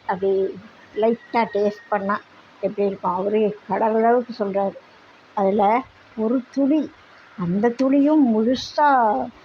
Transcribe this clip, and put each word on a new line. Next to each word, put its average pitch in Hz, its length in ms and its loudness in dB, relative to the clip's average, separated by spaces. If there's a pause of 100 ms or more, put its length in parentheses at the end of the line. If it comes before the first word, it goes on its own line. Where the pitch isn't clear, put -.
அப்படி 190 540 -2 (340)
லைட்டா 226 600 -2
டேஸ்ட் 208 340 -4
பண்ணா 202 320 -2 (400)
எப்படி 202 260 -2
இருக்கும், 196 280 -4
அவரே 208 420 0 (120)
கடல் 220 260 0
அளவுக்கு 233 500 0
சொல்றாரு. 196 300 -2 (600)
அதுல 208 480 2 (340)
ஒரு 226 260 -2 (100)
துளி, 277 380 0 (480)
அந்த 196 300 0
துளியும் 277 580 2
முழுசா 247 960 2 (200)